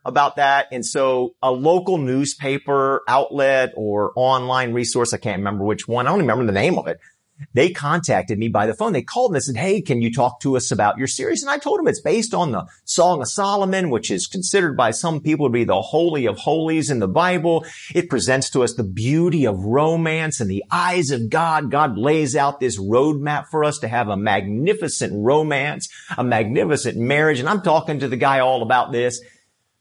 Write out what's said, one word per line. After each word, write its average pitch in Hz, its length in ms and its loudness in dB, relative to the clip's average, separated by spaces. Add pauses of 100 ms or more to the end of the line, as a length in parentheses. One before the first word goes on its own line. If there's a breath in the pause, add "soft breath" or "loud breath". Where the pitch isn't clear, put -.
about 143 320 0
that. 139 340 2
And 123 140 -6
so 131 580 0
a 131 80 2
local 175 460 2
newspaper 139 1120 0
outlet 135 680 2
or 104 380 -2
online 127 600 0
resource, 120 400 0
I - 20 -2
can't 101 220 -4
remember 98 260 -4
which 104 240 -2
one, 120 180 0
I 143 40 2
don't 202 100 2
remember 123 240 0
the 104 80 0
name 127 240 2
of - 100 -4
it, 85 140 -6 (520 loud breath)
they 185 180 4
contacted 143 680 0
me 113 80 -2
by 107 220 0
the 110 60 0
phone. 214 180 -2
They 127 100 0
called 240 300 0
and - 20 0
they 135 60 0
said, 123 160 -4
"Hey, 190 240 0
can 127 200 0
you 117 120 0
talk 123 300 0
to 131 140 0
us - 140 -2
about 104 280 2
your 131 100 -2
series?" - 340 -2
And 277 80 -4
I 294 80 -2
told 392 220 -2
them 285 80 0
it's 143 120 0
based 214 320 -2
on 175 200 0
the 90 120 -4 (200 loud breath)
Song 170 360 2
of 120 80 -6
Solomon, 196 600 0
which 113 180 -2
is 92 200 -2
considered 180 480 0
by 113 160 2
some 160 280 -4
people 151 260 0
to 120 60 0
be 117 120 2
the 92 180 2
Holy 156 440 0
of 98 120 -2
Holies 160 520 0
in 127 100 0
the 95 80 0
Bible. 165 580 0 (260 loud breath)
It 170 160 0
presents 131 420 0
to 135 120 2
us 117 120 0
the 120 100 -2
beauty 139 640 0
of 98 160 -2
romance 160 720 0
and 107 100 -2
the 95 220 -4
eyes 175 400 0
of 117 180 -2
God. 156 440 0
God 139 260 0
lays 143 380 2
out 143 240 0
this 117 180 -2
roadmap 143 720 0
for 151 160 -2
us 147 160 -2
to - 80 -4
have 117 180 -2
a 104 100 -2
magnificent 107 1000 -2
romance, 143 720 0 (280 loud breath)
a - 60 -2
magnificent 120 760 0
marriage. 143 420 2
And 143 80 -2
I'm 202 140 0
talking 160 360 0
to 139 80 -4
the 127 100 -4
guy 135 220 2
all 127 240 2
about 123 300 0
this. 120 280 0 (600 soft breath)